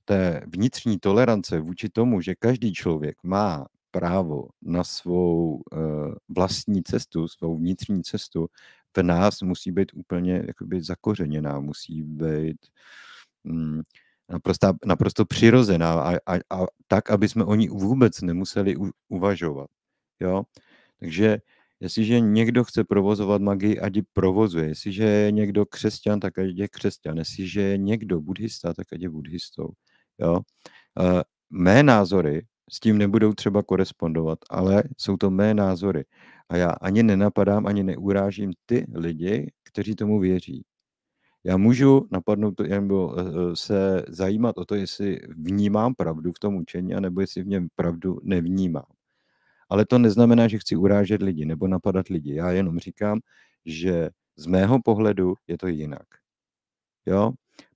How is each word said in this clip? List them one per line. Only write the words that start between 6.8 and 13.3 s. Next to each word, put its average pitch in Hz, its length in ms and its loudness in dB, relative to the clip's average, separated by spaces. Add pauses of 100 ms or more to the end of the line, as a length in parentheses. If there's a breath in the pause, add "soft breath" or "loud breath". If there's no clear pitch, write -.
cestu, - 460 -4
svou 82 300 -6
vnitřní 90 440 -4
cestu, - 440 -8 (500 soft breath)
v 95 60 2
nás 87 400 2
musí 92 300 -4
být 92 220 -2
úplně 90 520 -4
jakoby 92 360 -8
zakořeněná, 76 800 -4
musí 76 420 -10
být, 78 540 -4 (880 loud breath)